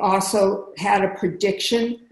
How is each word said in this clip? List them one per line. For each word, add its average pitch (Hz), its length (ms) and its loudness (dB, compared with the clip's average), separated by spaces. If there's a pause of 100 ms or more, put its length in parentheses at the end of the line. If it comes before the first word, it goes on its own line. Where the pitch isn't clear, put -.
also 196 760 0
had 202 280 2
a 185 100 -2
prediction 226 840 -2 (120)